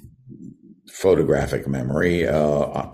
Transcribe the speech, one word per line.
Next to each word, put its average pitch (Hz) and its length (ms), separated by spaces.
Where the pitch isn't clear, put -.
photographic 76 760
memory. 71 600
Uh, 73 680